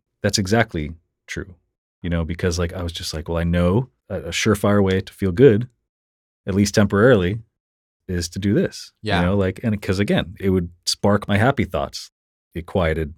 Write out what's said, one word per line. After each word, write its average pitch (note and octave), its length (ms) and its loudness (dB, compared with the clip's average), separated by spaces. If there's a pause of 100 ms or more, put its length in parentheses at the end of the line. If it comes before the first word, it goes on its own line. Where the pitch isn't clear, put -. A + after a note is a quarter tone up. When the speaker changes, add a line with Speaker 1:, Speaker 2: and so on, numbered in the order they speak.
(220)
Speaker 1:
that's - 180 -2
exactly F2+ 540 -2 (340)
true. - 260 -12 (480)
You F2+ 80 -6
know, E2+ 160 0
because, E2+ 340 -2
like, E2+ 140 -2
I F2 100 -8
was E2+ 80 -6
just - 220 -10
like, D#2+ 160 -10
"Well, E2+ 80 -4
I E2 60 0
know F2 460 2 (200)
a, G2+ 60 -8
a E2 140 -10
surefire G#2 540 2
way F#2+ 180 2
to - 120 -18
feel F#2+ 180 -4
good, A#2+ 380 6 (760)
at F#2+ 100 -4
least G2+ 200 2
temporarily, G#2 640 4 (680)
is F2+ 220 -4
to - 100 -12
do G2+ 140 0
this." - 380 -2 (100)
Speaker 2:
Yeah. G2+ 200 -2
Speaker 1:
You F2 60 2
know, G2 100 0
like, F#2+ 260 0
and G#2+ 180 -2
'cause F#2+ 180 -2
again, G#2 400 -2
it F#2+ 100 -2
would F#2 200 2 (160)
spark - 420 0
my G2+ 100 0
happy A#2+ 260 2
thoughts. D2+ 480 -6 (420)
It E2+ 120 -10
quieted D#2+ 520 -2